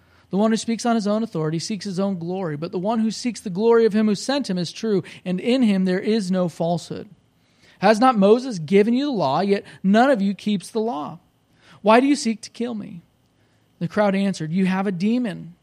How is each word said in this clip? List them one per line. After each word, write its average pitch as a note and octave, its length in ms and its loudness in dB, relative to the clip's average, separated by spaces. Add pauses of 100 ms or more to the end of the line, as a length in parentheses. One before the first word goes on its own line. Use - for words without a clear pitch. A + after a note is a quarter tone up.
(300)
The F#3 80 -2
one A3 120 2
who A3 60 2
speaks A3+ 300 -6
on A#3 80 2
his G#3+ 120 -2
own G#3+ 160 0
authority D#3+ 360 -4
seeks F3+ 260 -8
his F#3+ 160 -4
own G3 180 -2
glory, F3 380 -6
but E3 160 -8
the F#3+ 60 -6
one A3 220 -2
who A3 100 0
seeks A3+ 300 -6
the A3 100 -8
glory A3+ 340 4
of G#3+ 80 2
him G#3+ 140 2
who G#3 80 2
sent C4 340 -4
him F#3 80 -4
is F3 160 -4
true, G#3 300 -2 (240)
and F#3 140 -4
in B3+ 220 0
him F#3+ 220 2
there F#3 160 0
is G#3+ 300 -2
no F#3 180 0
falsehood. E3 600 -6 (720)
Has G#3 200 4
not B3+ 160 6
Moses A3 420 4
given G3+ 360 2
you C4+ 120 -2
the D4 60 -4
law, D#3 280 0
yet G3+ 240 0 (180)
none A3 280 4
of A3 120 2
you G3 100 -2
keeps G3+ 380 -6
the A3+ 100 -6
law? A3 380 -8 (640)
Why A3 180 6
do C#4 60 2
you C#4+ 100 4
seek A3+ 260 -4
to - 80 -20
kill A#3+ 240 -8
me?' G3 280 -12 (760)
The E3+ 100 -4
crowd G#3 260 2
answered, F#3+ 380 -2
'You F#3+ 140 2
have F#3+ 200 0
a G#3 60 -2
demon. F3+ 720 -4